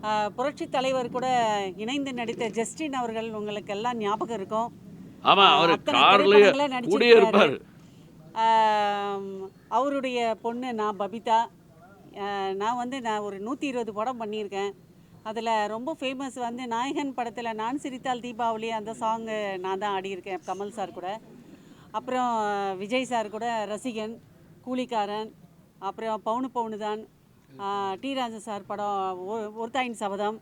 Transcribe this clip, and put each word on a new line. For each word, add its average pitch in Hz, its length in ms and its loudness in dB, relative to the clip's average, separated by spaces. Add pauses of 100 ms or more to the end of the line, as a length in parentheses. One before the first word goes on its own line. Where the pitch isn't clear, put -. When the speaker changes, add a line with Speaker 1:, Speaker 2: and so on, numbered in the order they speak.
Speaker 1:
ஆ, 214 240 0
புரட்சி 285 400 -4
தலைவர் 262 420 0
கூட 240 480 2 (180)
இணைந்து 262 380 -4
நடித்த 233 340 -4
ஜஸ்டின் 226 440 -4
அவர்கள் 226 400 -4
உங்களுக்கெல்லாம் 208 640 -4
ஞாபகம் 220 400 -2
இருக்கும். 214 360 -4 (500)
Speaker 2:
ஆமா, 160 160 6
Speaker 1:
ஆ, 185 180 8
Speaker 2:
அவரு 165 160 6
Speaker 1:
அத்தனை 151 280 2
Speaker 2:
கார்லயே 196 300 8
Speaker 1:
திரைப்படங்களை 254 480 8
Speaker 2:
கூடயே 233 440 8
Speaker 1:
நடிச்சிருக்காரு. 196 380 6 (720)
Speaker 2:
இருப்பாரு. - 40 -10
Speaker 1:
ஆம், 202 1120 2 (180)
அவருடைய 247 760 0
பொண்ணு 240 320 -4
நான் 214 240 -2
பபிதா. 220 480 0 (720)
ஆ, 196 340 -4
நான் 208 240 -2
வந்து, 247 240 -6
நான் 220 180 -2
ஒரு 202 200 -6
நூத்தி 233 260 -6
இருபது 240 280 -4
படம் 226 280 -4
பண்ணியிருக்கேன். 202 500 -4 (520)
அதுல 220 440 -2
ரொம்ப 240 340 -6
ஃபேமஸ் 262 380 -6
வந்து 240 280 -6
நாயகன் 269 500 -2
படத்துல 233 360 -4
நான் 220 260 -4
சிரித்தால் 254 420 -6
தீபாவளி, 226 480 -4
அந்த 220 320 -6
சாங்கு 220 580 -2
நான் 190 200 -4
தான் 196 220 -2
ஆடியிருக்கேன் 190 460 -8
கமல் 196 240 -6
சார் 190 220 -6
கூட. 185 280 -8 (680)
அப்புறம் 247 480 -2 (380)
விஜய் 208 280 -2
சார் 226 240 -2
கூட 220 360 -4
ரசிகன், 214 540 -8 (480)
கூலிக்காரன், 220 640 -4 (480)
அப்புறம் 214 460 -6
பவுனு 247 320 -4
பவுனு 226 200 -4
தான், 214 300 -6 (520)
ஆ, 196 420 -4
டி 269 140 -6
ராஜா 233 240 -4
சார் 202 280 -10
படம் 196 640 -4
ஒ-, 220 360 -6
ஒருத்தாயின் 240 280 -2
சபதம் 208 500 -4